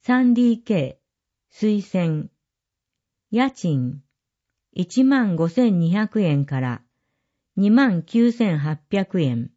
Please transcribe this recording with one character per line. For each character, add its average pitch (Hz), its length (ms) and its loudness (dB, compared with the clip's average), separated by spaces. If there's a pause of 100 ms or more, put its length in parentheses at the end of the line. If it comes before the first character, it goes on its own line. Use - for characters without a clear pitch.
三 247 320 2
デ 240 80 2
ィ 240 140 4
ー 226 80 -10
ケ 160 360 -4 (540)
ー、 - 20 -20
推 208 280 -2
薦。 165 480 -4 (1000)
家 254 200 0
賃、 139 520 -4 (720)
一 185 320 -2
万 247 320 2
五 165 140 -2
千 214 280 0
二 165 140 0
百 214 300 -2
円 143 240 0
か 139 140 -4
ら 123 220 -6 (760)
二 202 140 2
万 220 320 2
九 233 300 2
千 208 260 0
八 151 300 -4
百 190 320 -2
円。 120 360 -2